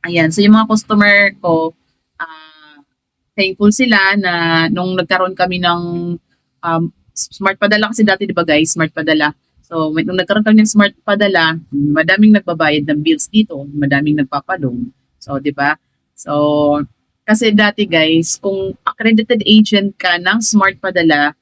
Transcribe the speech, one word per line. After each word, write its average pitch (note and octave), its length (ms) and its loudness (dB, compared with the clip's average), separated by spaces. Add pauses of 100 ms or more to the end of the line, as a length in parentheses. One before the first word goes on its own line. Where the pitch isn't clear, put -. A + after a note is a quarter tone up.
Ayan, E3+ 240 -2
so G3+ 160 0
yung G#3 80 6
mga A3 160 4
customer G#3 720 2
ko, E3 320 0 (480)
ah, D#3 640 -20 (480)
thankful G3+ 400 0
sila G#3 480 2
na F3+ 120 -2 (360)
nung F3+ 240 -4
nagkaroon F#3 400 -2
kami F3+ 240 -2
ng, F3 580 -4 (460)
um, E3 220 -2 (340)
Smart - 400 -8
Padala G#3+ 320 0
kasi A3 160 0
dati, G3 240 -2
di - 80 -6
ba E3+ 80 -2
guys, D#3 320 0
Smart D#3+ 160 -2
Padala. D#3 400 -2 (320)
So, D#3+ 240 -4
may, D#3+ 160 -4
nung F#3 160 -4
nagkaroon G3+ 240 0
kami G#3+ 160 6
ng G#3+ 80 2
Smart G3+ 320 2
Padala, F#3+ 560 0 (160)
madaming D#3+ 640 4
nagbabayad D#3+ 480 0
ng D3 160 -2
bills D#3 320 0
dito, E3+ 400 0
madaming D3 480 0
nagpapalong. C3+ 720 -6 (240)
So, C#3 240 -8
di C#3+ 100 -4
ba? C#3+ 300 -4 (320)
So, D3 720 0 (400)
kasi G#3+ 320 2
dati G#3 320 0
guys, D#3+ 480 0
kung G3 480 -6
accredited A3+ 640 0
agent G#3 480 4
ka F3 240 -2
ng G#3 240 -2
Smart G3 320 0
Padala D#3+ 640 0